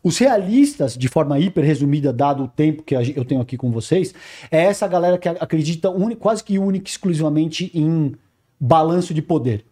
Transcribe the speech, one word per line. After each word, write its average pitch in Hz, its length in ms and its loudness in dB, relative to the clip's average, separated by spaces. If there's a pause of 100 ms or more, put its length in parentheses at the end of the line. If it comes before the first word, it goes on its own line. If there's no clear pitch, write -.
Os 170 140 0
realistas, 220 800 2
de 127 100 -2
forma 143 320 0
hiper 180 240 0
resumida, 143 480 2
dado 135 320 0
o 127 40 -6
tempo 151 360 0
que 143 120 -2
a 123 80 0
gen-, 135 120 -4
eu 131 100 -4
tenho 127 160 -2
aqui 123 160 -6
com 123 140 -2
vocês, 160 420 -2 (360)
é 160 140 2
essa 202 240 0
galera 175 300 2
que 175 120 -4
a-, 170 100 -4
acredita 160 500 -2
uni-, 196 260 -2
quase 220 280 -2
que 196 140 -2
única 196 320 -2
e - 20 -10
exclusivamente 160 840 -2
em 156 400 0 (460)
balanço 165 540 2
de 156 80 -2
poder. 123 500 -2